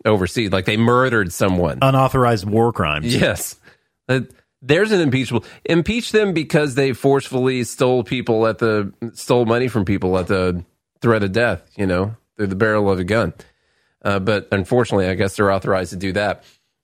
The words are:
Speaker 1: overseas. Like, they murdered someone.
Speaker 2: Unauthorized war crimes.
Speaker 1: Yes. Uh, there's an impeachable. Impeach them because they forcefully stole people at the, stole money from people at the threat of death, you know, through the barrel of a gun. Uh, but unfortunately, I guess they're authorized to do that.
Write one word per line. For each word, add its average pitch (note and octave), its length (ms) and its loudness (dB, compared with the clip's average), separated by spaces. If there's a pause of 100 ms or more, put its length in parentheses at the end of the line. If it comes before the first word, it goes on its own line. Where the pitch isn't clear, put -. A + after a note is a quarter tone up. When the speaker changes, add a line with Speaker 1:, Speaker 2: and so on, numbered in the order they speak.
Speaker 1:
overseas. G#2 480 0
Like, A2+ 140 0
they G#2+ 100 0
murdered A#2 560 2
someone. F2 480 0
Speaker 2:
Unauthorized B2+ 640 2
war A2 280 2
crimes. D#2+ 420 -2
Speaker 1:
Yes. - 420 -2 (520)
Uh, B2+ 120 0 (400)
there's E3+ 320 2
an F#3 80 4
impeachable. B2+ 440 0 (200)
Impeach F#3 480 0
them G#3+ 220 2
because D3+ 400 0
they C3+ 180 0
forcefully B2+ 720 0
stole B2+ 380 0
people A2+ 440 0
at A2 120 -2
the, G#2+ 340 0 (220)
stole B2 320 0
money A#2+ 220 0
from A2 160 0
people F#2 340 0
at F2+ 80 -4
the F#2 380 -2 (360)
threat A2 220 2
of G2 100 -2
death, A2 300 -2 (140)
you G2+ 100 -2
know, F#2+ 300 -2 (200)
through G#2 120 -4
the F#2+ 80 -4
barrel G#2+ 340 2
of F#2 80 0
a F#2 60 -4
gun. G2+ 280 0 (720)
Uh, G2+ 140 0
but G2+ 340 -2
unfortunately, G2+ 560 0
I F#2+ 60 -2
guess G2 220 -2
they're G2+ 160 4
authorized F#2+ 380 -2
to F#2+ 60 -10
do F#2 160 -4
that. G2+ 320 -4 (400)